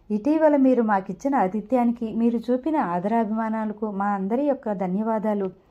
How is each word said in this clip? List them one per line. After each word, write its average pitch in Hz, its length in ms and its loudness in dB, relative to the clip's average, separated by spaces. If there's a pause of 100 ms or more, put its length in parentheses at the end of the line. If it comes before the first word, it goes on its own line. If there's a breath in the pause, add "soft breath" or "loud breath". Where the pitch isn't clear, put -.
(120 soft breath)
ఇటీవల 294 440 4
మీరు 262 260 4
మాకిచ్చిన 208 540 0
ఆతిథ్యానికి, 226 800 0
మీరు 233 240 2
చూపిన 254 400 -2
ఆదరాభిమానాలకు 214 1120 -2
మా 196 140 -2
అందరి 202 380 0
యొక్క 269 300 0
ధన్యవాదాలు. 202 800 -2 (200 soft breath)